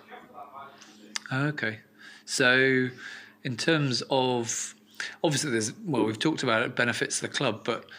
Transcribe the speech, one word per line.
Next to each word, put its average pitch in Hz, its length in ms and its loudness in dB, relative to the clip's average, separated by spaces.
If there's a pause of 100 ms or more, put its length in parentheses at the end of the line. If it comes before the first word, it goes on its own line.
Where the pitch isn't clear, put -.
(1300)
Okay. 131 480 -2 (440)
So, 127 640 4 (540)
in 123 140 -4
terms 143 540 2
of, 123 640 0 (480)
obviously, 147 280 2
there's, 110 220 0 (120)
well, 127 200 2
we've 110 140 -2
talked 156 240 0
about 117 200 2
it, 135 140 -4
benefits - 440 0
the 123 80 -6
club, 113 360 -4
but - 220 -4 (120)